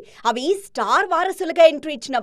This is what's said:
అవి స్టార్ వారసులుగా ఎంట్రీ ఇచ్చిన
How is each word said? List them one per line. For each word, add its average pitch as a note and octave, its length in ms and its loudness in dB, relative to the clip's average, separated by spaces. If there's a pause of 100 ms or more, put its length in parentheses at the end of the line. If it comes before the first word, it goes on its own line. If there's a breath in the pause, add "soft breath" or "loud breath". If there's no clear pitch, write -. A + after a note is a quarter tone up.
(260 loud breath)
అవి A#3+ 220 -2 (160)
స్టార్ C4 440 -2
వారసులుగా F4+ 580 0
ఎంట్రీ D#4 280 0
ఇచ్చిన B3+ 300 -8